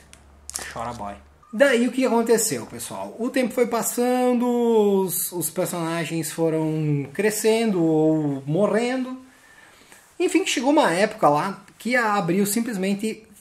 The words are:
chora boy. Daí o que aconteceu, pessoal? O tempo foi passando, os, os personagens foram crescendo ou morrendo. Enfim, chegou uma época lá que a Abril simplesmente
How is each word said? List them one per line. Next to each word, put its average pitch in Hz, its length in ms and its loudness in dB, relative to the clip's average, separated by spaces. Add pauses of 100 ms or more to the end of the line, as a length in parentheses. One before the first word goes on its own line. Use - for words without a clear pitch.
(720)
chora 120 220 -8
boy. 104 200 -10 (380)
Daí 247 340 4
o 247 60 -2
que 262 120 0
aconteceu, 226 600 0
pessoal? - 520 -12
O 240 120 -4
tempo 247 240 -2
foi 240 120 2
passando, 247 800 0
os, 214 880 2
os 170 160 -4
personagens 165 840 -4
foram 156 840 -2
crescendo 214 680 0
ou 156 640 2
morrendo. 233 800 0 (960)
Enfim, 349 260 2
chegou 269 260 0
uma 277 220 4
época 185 360 2
lá 160 340 0 (160)
que 247 180 -2
a 220 180 2
Abril 190 300 2
simplesmente 208 840 -2 (140)